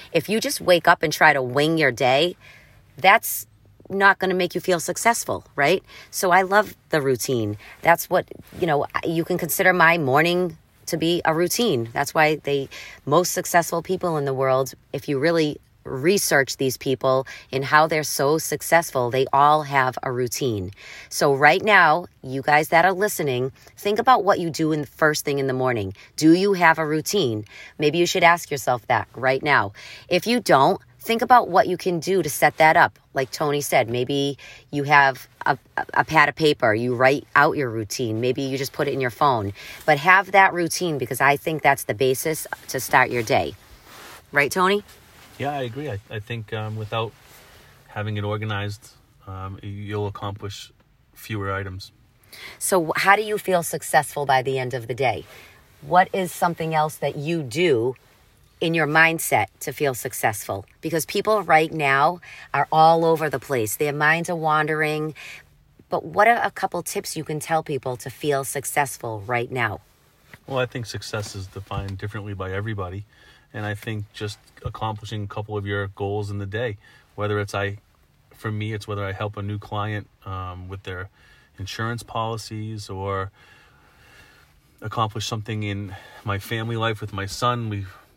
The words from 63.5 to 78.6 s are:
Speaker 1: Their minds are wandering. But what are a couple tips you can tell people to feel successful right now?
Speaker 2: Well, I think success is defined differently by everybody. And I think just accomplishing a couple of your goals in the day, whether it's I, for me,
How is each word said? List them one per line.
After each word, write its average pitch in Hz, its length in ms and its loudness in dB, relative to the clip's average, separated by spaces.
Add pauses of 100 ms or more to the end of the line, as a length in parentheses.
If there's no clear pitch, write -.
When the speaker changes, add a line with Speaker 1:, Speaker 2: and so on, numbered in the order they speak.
Speaker 1:
Their 147 160 0
minds 156 360 2
are 175 60 -2
wandering. 156 800 0 (720)
But 175 160 -4
what 185 220 4
are 233 160 4
a 196 80 -2
couple 180 320 -6
tips - 340 -8
you 151 60 -8
can 156 160 -6
tell 160 240 -2
people 127 340 -6
to 127 140 -12
feel 139 320 -2
successful 127 840 -4
right 120 260 -4
now? 117 300 -4 (640)
Speaker 2:
Well, 135 140 -4
I 123 80 0
think 120 180 -8
success - 500 -10
is 95 120 -10
defined 98 500 -8
differently 101 380 -10
by 95 160 -8
everybody. 101 540 -6 (480)
And 107 120 -8
I 104 100 -4
think 104 380 -8
just 104 260 -10 (240)
accomplishing 107 600 -8
a 101 40 -8
couple 107 300 -8
of 98 80 -6
your 101 220 -4
goals 101 440 -6
in 101 60 -8
the 101 80 -8
day, 104 320 -6 (380)
whether 104 260 -2
it's 101 120 -6
I, 101 260 -4 (540)
for - 160 -10
me, 107 220 -6